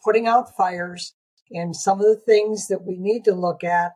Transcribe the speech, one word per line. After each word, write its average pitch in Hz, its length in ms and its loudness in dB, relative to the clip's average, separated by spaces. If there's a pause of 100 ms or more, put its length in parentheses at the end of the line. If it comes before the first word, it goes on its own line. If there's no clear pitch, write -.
putting 220 220 2
out 240 280 2
fires. 175 600 -4 (360)
And 170 240 -6
some 196 260 0
of 208 60 2
the 214 140 4
things 214 480 0
that 190 160 -4
we 185 140 -8
need 214 260 -2
to 208 100 4
look 180 300 -4
at 175 320 -2